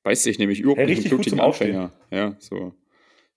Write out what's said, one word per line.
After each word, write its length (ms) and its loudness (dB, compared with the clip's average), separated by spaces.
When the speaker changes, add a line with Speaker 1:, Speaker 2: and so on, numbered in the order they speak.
Speaker 1:
Weiß 220 0
ich 140 -2
nämlich 220 0
überhaupt 180 2
Speaker 2:
Hey, 80 4
Speaker 1:
nicht, 100 2
Speaker 2:
richtig 140 0
Speaker 1:
einen 80 4
Speaker 2:
gut 100 -2
zum 80 0
Speaker 1:
blutigen 100 4
Speaker 2:
Aufstehen. 280 0
Speaker 1:
Anfänger. 560 -6
Ja, 80 -14
so. 340 -12